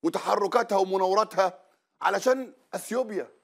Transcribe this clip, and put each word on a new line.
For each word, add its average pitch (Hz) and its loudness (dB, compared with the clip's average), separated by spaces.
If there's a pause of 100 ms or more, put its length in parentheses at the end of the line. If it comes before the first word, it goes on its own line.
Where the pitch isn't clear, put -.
وتحركاتها 226 0
ومناوراتها 190 2 (420)
علشان 208 0 (200)
أثيوبيا؟ 214 -6 (140)